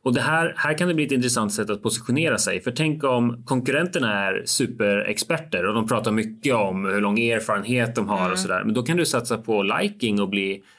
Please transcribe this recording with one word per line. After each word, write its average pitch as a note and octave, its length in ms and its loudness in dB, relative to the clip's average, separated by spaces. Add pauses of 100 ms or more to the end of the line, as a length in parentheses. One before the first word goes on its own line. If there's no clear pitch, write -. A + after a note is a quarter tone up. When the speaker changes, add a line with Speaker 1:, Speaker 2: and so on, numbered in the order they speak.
Speaker 1:
Och B2+ 100 2
det C3 80 2
här, D#3+ 360 2
här D3+ 200 0
kan F3+ 100 2
det F3 60 2
bli D3+ 120 2
ett C3+ 60 -2
intressant A#2+ 420 2
sätt G#2+ 160 -2
att G#2 140 -4
positionera B2+ 540 0
sig. F#2 240 -2
För - 100 -4
tänk D3+ 320 0
om A#2+ 420 2
konkurrenterna C3+ 680 0 (120)
är F#2+ 200 -2
superexperter G#2 1200 0
och G#2 80 0
de A2+ 140 0
pratar A2 240 0
mycket A2 440 0
om G2 300 0
hur G2 160 0
lång G2+ 180 2
erfarenhet A#2 760 0
de G#2 140 -2
har G2+ 100 0
Speaker 2:
Mm. F#2 120 0
Speaker 1:
och F#2 80 -2
sådär. F#2+ 260 -2
Men A2 80 0
då B2 100 0
kan E3 140 0
du E3 80 2
satsa A#2 320 0
på A2 260 0
liking G#2+ 580 0
och F#2+ 80 0
bli G2 340 -4 (160)